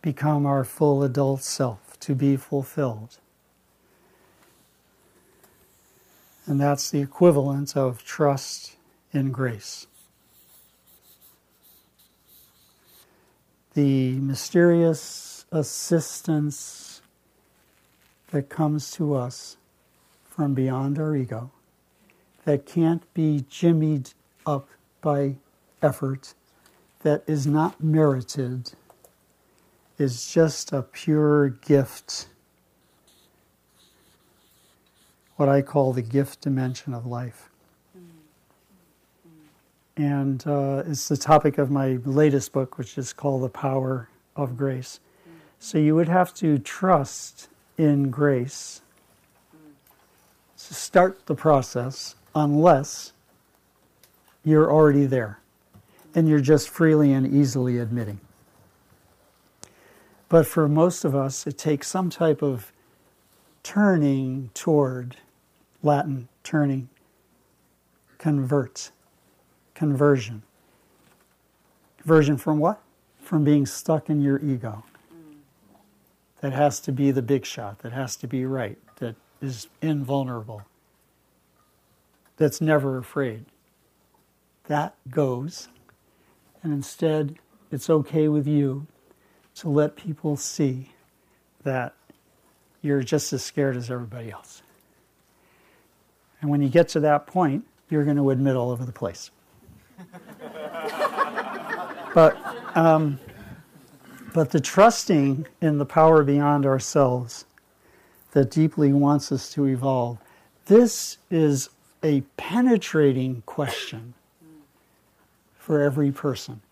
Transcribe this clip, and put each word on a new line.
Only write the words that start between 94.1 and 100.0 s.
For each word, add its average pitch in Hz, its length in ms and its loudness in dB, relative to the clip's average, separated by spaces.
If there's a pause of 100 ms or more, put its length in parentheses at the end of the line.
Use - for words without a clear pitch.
else. - 320 -20 (1800)
And 147 100 -2
when 143 100 2
you 139 80 2
get 165 200 4
to 160 120 -2
that 147 260 2
point, 170 380 -2 (240)
you're 151 160 0
gonna 143 240 2
admit 135 280 0
all 123 140 -2
over 123 140 -6
the 120 80 -12
place. - 380 -10 (680)
<laughs> 180 120 -20 (2000)